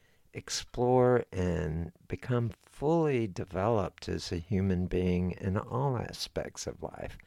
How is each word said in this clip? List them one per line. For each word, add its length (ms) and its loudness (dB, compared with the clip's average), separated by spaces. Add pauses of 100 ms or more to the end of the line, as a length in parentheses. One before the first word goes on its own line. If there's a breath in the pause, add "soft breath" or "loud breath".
(320 soft breath)
explore 1000 2
and 580 0 (160)
become 440 -2 (200)
fully 560 2
developed 840 -2
as 220 -4
a 60 -2
human 500 0
being 540 2
in 160 0
all 400 -2
aspects 680 -6
of 160 -8
life, 340 -10 (100)